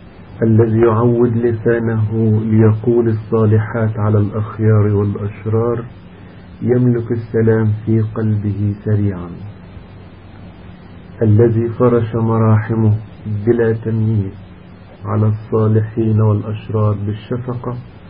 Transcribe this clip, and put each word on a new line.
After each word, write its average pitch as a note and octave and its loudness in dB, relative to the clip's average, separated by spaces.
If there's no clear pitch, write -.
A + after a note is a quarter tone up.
الذي A2+ 4
يعود A#2 2
لسانه A2+ 0
ليقول A2+ 2
الصالحات A2 0
على G#2+ 2
الأخيار G#2+ 0
والأشرار G#2+ -2
يملك A#2+ 0
السلام A2+ 0
في A2+ 2
قلبه G#2 -2
سريعا. G2+ -2
الذي A2+ 4
فرش A#2 0
مراحمه A2 2
بلا A#2 2
تمييز A2 -2
على G#2+ 0
الصالحين A2 0
والأشرار G#2+ 0
بالشفقة B2 -8